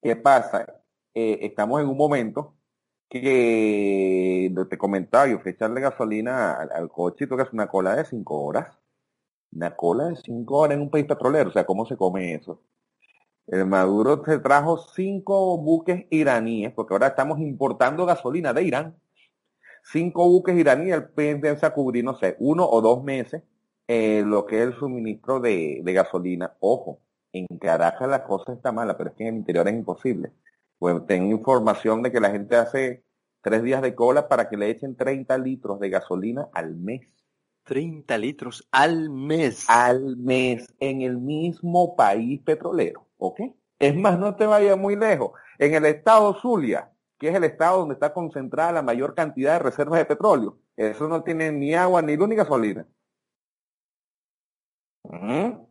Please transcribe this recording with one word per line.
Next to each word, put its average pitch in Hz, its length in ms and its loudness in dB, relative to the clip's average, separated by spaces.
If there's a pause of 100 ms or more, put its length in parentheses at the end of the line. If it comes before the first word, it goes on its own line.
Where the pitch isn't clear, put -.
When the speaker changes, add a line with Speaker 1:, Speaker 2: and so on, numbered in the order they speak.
Speaker 1:
¿Qué 113 140 0
pasa? 120 500 2 (480)
Eh, 110 280 0
estamos 107 400 -2
en 143 60 -2
un 135 80 -4
momento 143 600 -2 (520)
que, 101 1400 2 (180)
te 95 80 -8
comentaba, 101 500 2
yo 110 120 0
fui 92 100 -6
a 87 40 -12
echarle 117 260 -4
gasolina 113 720 -2
al, 71 180 -8
al 82 180 -6
coche 90 340 -4
y 127 40 -10
tú 127 80 -4
que 131 60 0
haces 127 120 -6
una 107 140 -4
cola 95 280 0
de 151 80 -2
cinco 82 400 -8
horas. 113 340 -6 (720)
Una 85 240 -8
cola 113 320 0
de 170 80 -6
cinco 120 420 -4
horas 147 180 2
en 147 60 -4
un 147 80 -6
país 147 160 0
petrolero. 139 440 0
O - 20 -20
sea, 92 140 0
¿cómo 101 200 -2
se 127 100 -8
come 92 380 -2
eso? - 280 -14 (840)
El 95 200 0
Maduro 101 580 2
se 156 160 0
trajo 143 380 2
cinco 190 800 -2
buques 165 520 0
iraníes, 117 640 0
porque 107 220 -4
ahora 120 140 4
estamos 143 320 -2
importando 143 680 -2
gasolina 156 460 -2
de 156 120 0
Irán. 156 320 -4 (880)
Cinco 175 460 2
buques 185 280 6
iraníes, 160 400 4
el 151 140 -4
país 147 300 0
piensa 147 320 0
cubrir, 123 320 -2
no 131 140 -4
sé, 92 220 -2
uno 160 280 2
o 113 140 4
dos 123 220 4
meses, 139 380 -6 (460)
eh, 110 380 2
lo 104 200 0
que 110 160 -2
es 123 60 0
el 123 60 -8
suministro 127 680 -6
de, 87 440 -2
de 90 80 -2
gasolina. 90 680 -2
Ojo, 98 400 -2 (320)
en 92 140 -8 (120)
Caracas 85 500 0
la 135 160 -2
cosa 101 280 -6
está 120 200 -6
mala, 110 240 -4
pero - 140 -8
es - 60 -20
que 107 80 -10
en 113 60 -4
el 113 60 -6
interior 87 320 0
es 107 60 -2
imposible. 101 580 -6 (460)
Pues 87 280 -2
tengo 92 240 0
información 113 720 2
de 123 100 -2
que 120 80 2
la 101 100 4
gente 101 260 -2
hace 127 480 -2 (360)
tres 110 220 0
días 131 180 0
de 123 140 -2
cola 135 340 2
para 120 200 2
que 107 80 -8
le 104 140 0
echen 127 260 -8
treinta 135 420 -2
litros 127 420 -6
de 101 80 -4
gasolina 95 640 -4
al 82 220 -8
mes. 104 400 -10 (500)
Speaker 2:
Treinta 143 540 -6
litros 123 540 -8
al 160 380 2
mes. 143 580 -2
Speaker 1:
Al 123 480 4
mes, 127 640 -2
en 135 220 -4
el 123 160 -4
mismo 170 800 -2
país 117 460 2
petrolero, - 640 -2 (120)
¿ok? - 220 -6 (380)
Es 143 180 4
más, 180 220 2
no 202 180 -2
te 214 100 2
vayas 202 320 6
muy 202 180 -2
lejos. 202 360 0 (260)
En 147 160 4
el 156 120 4
estado 208 540 6
Zulia, 151 520 -2 (260)
que 147 100 -4
es 170 60 -2
el 185 100 2
estado 160 340 2
donde 151 160 -2
está 147 180 -2
concentrada 160 600 -4
la 160 100 -2
mayor 131 320 -2
cantidad 151 400 0
de 170 60 2
reservas 156 380 0
de 151 80 4
petróleo, 147 520 0 (180)
eso 110 320 -2
no 165 160 -2
tiene 160 260 -4
ni 147 240 -2
agua, 180 280 4
ni 151 140 0
luz, 196 120 2
ni 220 80 -2
gasolina. 123 500 0 (2250)
Ujú. 190 680 -6